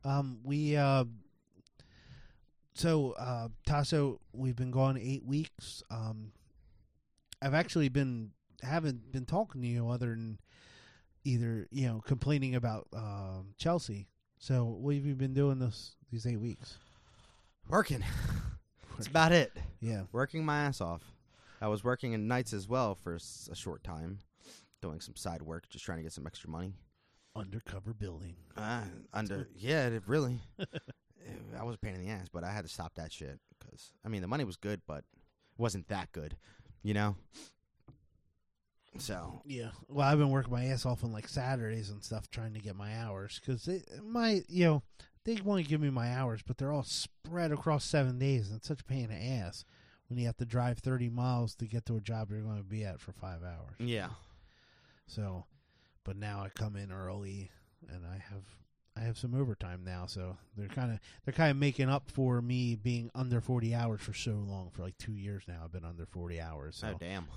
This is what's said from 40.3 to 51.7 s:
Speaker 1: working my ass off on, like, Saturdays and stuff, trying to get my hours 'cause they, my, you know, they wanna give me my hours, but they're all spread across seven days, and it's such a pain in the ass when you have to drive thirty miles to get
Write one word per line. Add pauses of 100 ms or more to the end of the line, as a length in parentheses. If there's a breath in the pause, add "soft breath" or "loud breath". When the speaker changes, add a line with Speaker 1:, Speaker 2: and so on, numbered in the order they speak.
Speaker 1:
working
my
ass
off
on,
like,
Saturdays
and
stuff,
trying
to
get
my
hours
'cause
they, (180)
my,
you
know, (420 soft breath)
they
wanna
give
me
my
hours,
but
they're
all
spread
across
seven
days,
and
it's
such
a
pain
in
the
ass (440 soft breath)
when
you
have
to
drive
thirty
miles
to
get